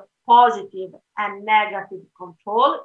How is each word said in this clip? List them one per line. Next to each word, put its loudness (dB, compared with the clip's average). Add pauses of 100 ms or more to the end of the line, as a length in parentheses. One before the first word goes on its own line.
(280)
positive 2 (260)
and -8
negative -2 (100)
control -2